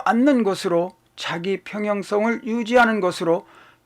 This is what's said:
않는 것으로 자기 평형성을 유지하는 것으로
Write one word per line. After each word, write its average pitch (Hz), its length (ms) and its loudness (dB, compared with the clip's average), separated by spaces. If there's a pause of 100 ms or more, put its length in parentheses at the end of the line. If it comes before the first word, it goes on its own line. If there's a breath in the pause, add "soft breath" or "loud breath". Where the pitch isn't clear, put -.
않는 240 380 4
것으로 180 520 -2 (200)
자기 180 480 -6
평형성을 208 840 -2
유지하는 226 540 2
것으로 175 480 0 (380 soft breath)